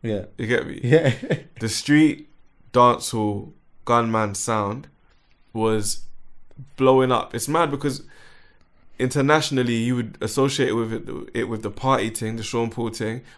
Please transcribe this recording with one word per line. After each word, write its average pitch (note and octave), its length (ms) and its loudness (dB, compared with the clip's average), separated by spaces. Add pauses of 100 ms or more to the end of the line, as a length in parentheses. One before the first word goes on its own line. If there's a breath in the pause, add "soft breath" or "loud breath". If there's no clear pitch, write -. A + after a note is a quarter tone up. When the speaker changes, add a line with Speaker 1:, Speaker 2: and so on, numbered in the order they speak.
Speaker 1:
Yeah. G#2 220 -4 (120)
Speaker 2:
You A#2+ 100 -6
get A2+ 200 0
me? - 160 -12
Speaker 1:
Yeah. C3+ 300 4 (220)
<laughs> - 240 -18
Speaker 2:
The A2 100 -4
street, D3 600 2 (440)
dancehall, A2 800 2 (320)
gunman A2+ 500 0
sound A2 520 -4 (680)
was A2 500 0 (720)
blowing C3 360 6
up. A#2 220 0
It's A2 140 -4
mad D#3 240 2
because C#3 320 -4 (960 soft breath)
internationally C3+ 760 2
you A#2+ 200 0
would A#2 260 -6
associate C3+ 480 0
it G2 40 0
with A2+ 200 -2
it, - 400 -10
it A#2 120 -2
with G#2+ 180 -6
the G#2 80 -6
party B2 400 0
thing, A2 240 -6
the A2+ 80 -8
Sean A#2 260 -2
Paul A#2 200 -6
thing, A2+ 320 -6 (160 soft breath)